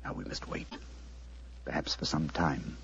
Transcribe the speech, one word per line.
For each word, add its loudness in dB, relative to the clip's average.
Now -2
we -4
must -4
wait. -2
Perhaps 2
for -2
some 4
time. 4